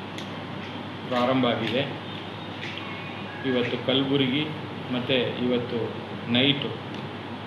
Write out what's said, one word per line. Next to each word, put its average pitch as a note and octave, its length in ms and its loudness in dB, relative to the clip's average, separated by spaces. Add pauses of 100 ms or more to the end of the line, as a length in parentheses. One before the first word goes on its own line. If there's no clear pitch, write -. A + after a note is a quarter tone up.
(1080)
ಪ್ರಾರಂಭ B2+ 380 4
ಆಗಿದೆ. A2+ 340 2 (1700)
ಇವತ್ತು B2 380 2
ಕಲಬುರಗಿ C3+ 580 4 (500)
ಮತ್ತು B2+ 200 2 (300)
ಇವತ್ತು A#2+ 480 2 (400)
ನೈಟು C#3 360 6 (800)